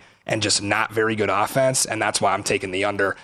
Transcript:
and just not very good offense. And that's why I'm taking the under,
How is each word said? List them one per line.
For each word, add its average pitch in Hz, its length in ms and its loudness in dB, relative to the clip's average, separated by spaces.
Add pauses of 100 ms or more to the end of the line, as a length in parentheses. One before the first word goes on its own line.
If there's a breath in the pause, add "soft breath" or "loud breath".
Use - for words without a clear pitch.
(240 soft breath)
and 113 160 -2
just 101 220 0
not 104 300 -2
very 110 240 2
good 101 140 0
offense. 127 540 2
And 110 160 -4
that's 107 200 0
why 101 120 2
I'm 101 120 -4
taking 98 260 -2
the 95 140 -2
under, 98 400 0